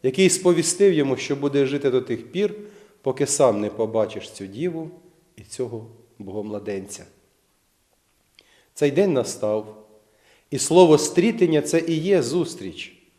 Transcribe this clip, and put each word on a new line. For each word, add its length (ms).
який 280
сповістив 640
йому, 240
що 200
буде 300
жити 240
до 100
тих 320
пір, 220
поки 240
сам 340
не 100
побачиш 600
цю 160
діву 440
і 60
цього 440
богомладенця. 840
Цей 160
день 220
настав, 720
і 80
слово 400
«стрітення» — 640
це 160
і 160
є 280
зустріч. 760